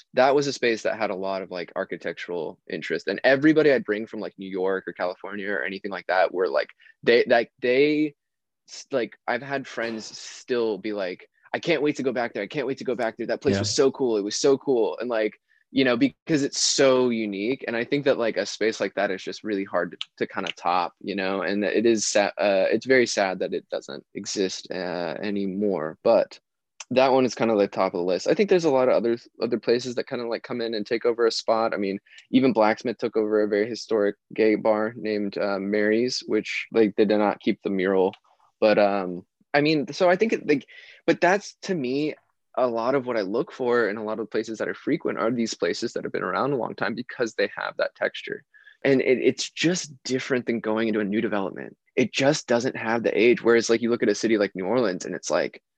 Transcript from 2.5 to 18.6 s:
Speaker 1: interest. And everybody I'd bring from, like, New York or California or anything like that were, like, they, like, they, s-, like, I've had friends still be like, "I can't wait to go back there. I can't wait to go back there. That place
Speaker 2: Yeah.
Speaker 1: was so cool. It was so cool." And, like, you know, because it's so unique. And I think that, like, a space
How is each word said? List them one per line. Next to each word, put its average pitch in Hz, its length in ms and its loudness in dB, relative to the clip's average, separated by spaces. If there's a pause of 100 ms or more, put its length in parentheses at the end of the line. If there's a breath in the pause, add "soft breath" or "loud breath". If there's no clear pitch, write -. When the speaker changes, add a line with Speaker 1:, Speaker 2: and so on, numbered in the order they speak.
Speaker 1:
interest. 80 380 -6
And 98 160 -2
everybody 147 480 6
I'd 117 120 2
bring 107 220 -4
from, 110 140 -10
like, 87 180 -10
New 98 100 -12
York 95 380 -2
or 90 60 -8
California 98 580 -6
or 76 140 -2
anything 98 260 -8
like 90 160 -10
that 92 260 2
were, 90 160 0
like, 69 200 -2 (340 soft breath)
they, 117 240 4
like, 117 240 2 (100)
they, 147 540 2 (540)
s-, - 240 -18
like, 117 340 -4
I've 120 160 -4
had 139 240 -6
friends 113 380 -8 (120)
still 113 600 -4
be 107 140 -6
like, 92 360 -6 (240 soft breath)
"I 117 60 -2
can't 151 240 0
wait 147 140 0
to 131 80 -4
go 127 80 -2
back 117 200 -4
there. 104 120 -6
I - 20 -8
can't 131 220 -6
wait 135 100 -6
to 117 60 -14
go 120 100 -4
back 113 220 -4
there. 113 100 -8
That 110 140 -4
place 131 140 0
Speaker 2:
Yeah. 98 80 0
Speaker 1:
was 104 120 -2
so 135 160 4
cool. 123 280 0
It 101 40 0
was 104 140 -4
so 139 200 4
cool." 113 440 0
And, 123 100 -4
like, 110 240 0 (380)
you 131 120 4
know, 123 120 2
because 139 480 0
it's - 160 -4
so 127 500 4
unique. 110 560 -4
And 117 100 -4
I 117 80 -2
think 143 200 -2
that, 135 140 2
like, 113 180 -2
a 101 100 -2
space 107 340 -2